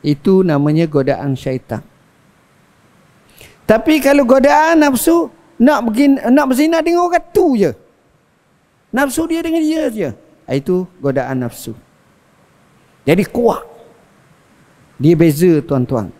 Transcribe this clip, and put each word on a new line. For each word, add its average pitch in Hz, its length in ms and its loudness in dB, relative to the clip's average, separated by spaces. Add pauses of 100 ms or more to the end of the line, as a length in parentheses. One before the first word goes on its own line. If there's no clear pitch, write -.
Itu 190 400 0
namanya 151 400 0
godaan 139 480 -2
syaitan. 127 480 -8 (1800)
Tapi 220 320 2
kalau 285 240 2
godaan 285 560 4
nafsu, 302 480 2 (320)
nak 240 320 2
begin-, 277 400 2
nak 277 160 4
berzina 302 320 0
dengan 349 320 0
orang 339 240 -2
tu 320 240 2
je. 156 160 0 (1160)
Nafsu 285 360 -2
dia 330 140 -4
dengan 330 180 -2
dia 311 300 -2
saja. 208 180 -6 (380)
Itu 180 400 -4 (160)
godaan 131 400 -4
nafsu. 120 320 -10 (1300)
Jadi 175 200 2
kuat. 233 400 -2 (1300)
Dia 147 160 2
beza, 160 480 2
tuan-tuan. 127 480 -4 (120)